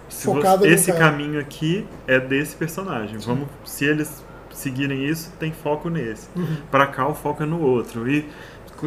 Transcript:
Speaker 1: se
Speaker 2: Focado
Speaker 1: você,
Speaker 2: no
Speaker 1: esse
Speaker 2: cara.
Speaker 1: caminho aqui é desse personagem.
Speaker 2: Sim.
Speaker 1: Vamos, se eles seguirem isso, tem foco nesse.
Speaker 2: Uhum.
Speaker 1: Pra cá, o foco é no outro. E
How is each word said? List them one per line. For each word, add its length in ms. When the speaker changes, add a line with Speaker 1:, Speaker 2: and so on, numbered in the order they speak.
Speaker 1:
se 160
Speaker 2:
Focado 380
Speaker 1:
você, 60
Speaker 2:
no 60
Speaker 1:
esse 160
Speaker 2:
cara. 200
Speaker 1:
caminho 280
aqui 460
é 120
desse 360
personagem. 640
Speaker 2:
Sim. 80
Speaker 1:
Vamos, 200
se 220
eles 380
seguirem 540
isso, 340
tem 120
foco 380
nesse. 460
Speaker 2:
Uhum. 220
Speaker 1:
Pra 160
cá, 200
o 60
foco 300
é 20
no 160
outro. 480
E 160